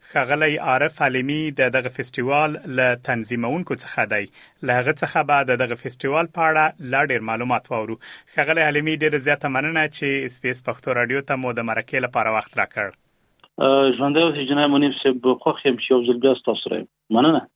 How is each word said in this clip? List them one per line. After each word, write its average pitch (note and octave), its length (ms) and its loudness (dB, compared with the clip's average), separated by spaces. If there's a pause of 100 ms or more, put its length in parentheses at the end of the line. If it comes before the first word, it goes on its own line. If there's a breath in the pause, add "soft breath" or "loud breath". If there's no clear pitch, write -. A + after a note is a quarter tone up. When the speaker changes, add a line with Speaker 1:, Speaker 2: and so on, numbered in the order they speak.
(120)
Speaker 1:
ښاغلی D3 420 2 (140)
عارف C#3 340 2
حلیمي C#3+ 560 -2
د C3 160 4
دغه B2+ 220 0
فستیوال C#3 580 -2 (240)
له B2+ 80 4 (220)
تنظیمونکو A#2+ 680 -4
څخه - 380 -4
دی. G#2 120 -2 (420 soft breath)
له B2 120 2
هغه C3 240 0
څخه D#3 280 0
به C#3 200 4
د B2 120 2
دغه A#2+ 200 -2
فستیوال D3 560 -2
په E3 100 2
اړه D#3 460 0
لا C#3 160 2
ډیر A2 200 -2
معلومات A#2 420 -2
واورو. A2+ 260 -6 (360 loud breath)
ښاغلی D#3 340 2
حلیمي، D3+ 280 0
ډیره D3 300 0
زیاته C#3+ 300 0
مننه D#3 320 0
چې D3+ 180 -8 (240)
اس - 100 -18
بي B2+ 140 -4
اس B2+ 160 -14
پښتو B2 300 -4
رادیو B2 200 0
ته C#3 160 -4
مو B2+ 160 -4
د A#2 180 -4
مرکې B2 360 -2
لپاره A2+ 320 0
وخت - 240 -6
راکړ. G2+ 260 -4 (680)
Speaker 2:
اه، C3+ 400 4
ژوندی C#3+ 260 2
اوسئ C#3+ 260 -2
جناب C#3+ 240 2
منیب C#3 280 2
صاحب، B2+ 280 2 (140)
خوښ - 220 0
یم B2+ 100 2
چې - 140 -8
یو B2+ 180 6
ځل A#2+ 180 2
بیا C3 160 6
ستاسو A2 220 -2
سره - 180 -4
یم. - 80 -16 (200)
مننه. C#3+ 460 4